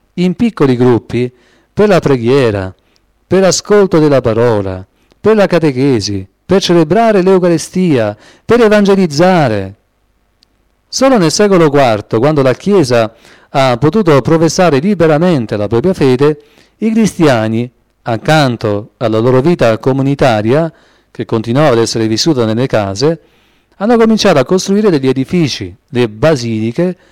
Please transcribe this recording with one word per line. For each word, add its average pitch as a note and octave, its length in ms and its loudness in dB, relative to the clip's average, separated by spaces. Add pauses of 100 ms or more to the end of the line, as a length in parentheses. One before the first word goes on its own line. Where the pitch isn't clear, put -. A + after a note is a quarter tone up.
(160)
in F3+ 180 -2
piccoli D#3 420 0
gruppi, B2 560 0 (420)
per G#3 140 2
la F3+ 120 2
preghiera, A#2 760 0 (500)
per F#3 160 0
l'ascolto F#3+ 580 0
della D3 200 2
parola, G#2+ 640 -2 (360)
per G#3+ 160 0
la G3+ 80 2
catechesi, B2+ 840 -2 (180)
per F#3 160 0
celebrare F3+ 600 2
l'Eucaristia, F3 960 0 (260)
per A#3 160 0
evangelizzare. F3+ 1160 2 (1120)
Solo C4 280 0
nel D#3+ 140 0
secolo F#3+ 380 2
quarto, A#2+ 500 0
quando C#3+ 220 0
la C3 120 2
Chiesa B2 600 0 (360)
ha C3 280 0
potuto D#3 440 2
professare D#3+ 580 0
liberamente D#3+ 760 0
la G#2 120 -4
propria A#2+ 260 0
fede, C#3+ 480 0 (380)
i A3 120 -2
cristiani, B2 800 0 (340)
accanto A#2 920 -2
alla A2+ 220 -2
loro B2+ 220 2
vita C3 380 0
comunitaria, C3+ 920 0 (380)
che - 160 -12
continuava A#2 440 0
ad A#2 100 2
essere A2+ 280 -2
vissuta A#2 380 -2
nelle A2+ 220 -2
case, A2 520 -2 (580)
hanno A3+ 200 0
cominciato G#3+ 420 2
a B2+ 60 0
costruire G3 440 0
degli C3+ 180 0
edifici, C3 680 -4 (140)
le A#2+ 180 -2
basiliche, A#2+ 880 -4 (160)